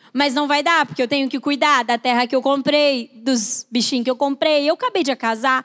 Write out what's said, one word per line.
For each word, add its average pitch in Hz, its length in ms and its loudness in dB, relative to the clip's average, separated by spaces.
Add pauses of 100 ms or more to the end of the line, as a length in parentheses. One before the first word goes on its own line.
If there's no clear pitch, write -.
(120)
mas 277 220 0
não 294 120 0
vai 294 160 2
dar, 320 240 2
porque - 160 -6
eu 247 60 -2
tenho 269 220 0
que 269 100 -4
cuidar 285 440 2
da 233 140 0
terra 240 300 0
que 269 80 -2
eu 254 60 2
comprei, 277 720 0
dos 233 580 -2
bichinhos 240 320 -2
que 254 80 -2
eu 254 60 0
comprei, 285 520 0
eu 330 40 4
acabei 415 300 -2
de 254 120 -2
casar." 247 500 -2